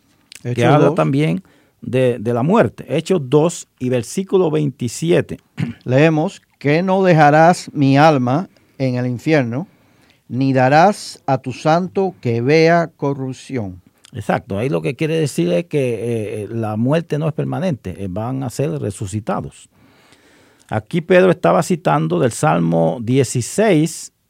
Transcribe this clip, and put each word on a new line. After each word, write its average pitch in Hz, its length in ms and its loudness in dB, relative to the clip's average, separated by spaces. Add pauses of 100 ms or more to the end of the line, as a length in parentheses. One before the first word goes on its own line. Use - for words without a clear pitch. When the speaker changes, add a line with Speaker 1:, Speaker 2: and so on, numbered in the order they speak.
(420)
Speaker 1:
que 120 80 -6
Speaker 2:
Hechos 123 140 0
Speaker 1:
habla 151 220 6
Speaker 2:
dos. 156 80 2
Speaker 1:
también 156 480 0 (380)
de, 127 380 0
de 117 160 -4
la 117 80 -2
muerte. 170 460 0
Hechos 160 360 -2
dos 147 440 0 (100)
y 127 100 -4
versículo 180 640 -2
veintisiete. 151 880 -2 (180)
<clears throat> - 280 -8
Speaker 2:
Leemos, 151 560 2 (180)
"Que 147 240 0
no 190 200 0
dejarás 160 680 4
mi 139 260 4
alma 143 500 4 (300)
en 131 160 -2
el 123 120 -4
infierno, 127 600 -2 (600)
ni 135 240 0
darás 147 760 2
a 135 120 2
tu 127 140 -10
santo 175 680 -2
que 117 220 -2
vea 165 540 2
corrupción". 131 840 -8 (300)
Speaker 1:
Exacto, - 440 -6
ahí 120 140 -2
lo 165 100 -4
que 156 160 -6
quiere 160 220 -4
decir 170 340 -2
es 175 140 -2
que, 113 800 -4
eh, 95 60 -10
la 110 260 -4
muerte 147 420 -2
no 156 100 -2
es 147 60 -4
permanente, 131 680 -6
eh, 98 60 -6
van 117 340 -6
a 127 80 -8
ser 143 200 -4 (100)
resucitados. 110 880 -8 (1000)
Aquí 160 340 -4
Pedro 185 280 4
estaba 170 320 2
citando 160 560 0
del 131 140 0
Salmo 156 680 0
dieciséis 139 1120 0 (180)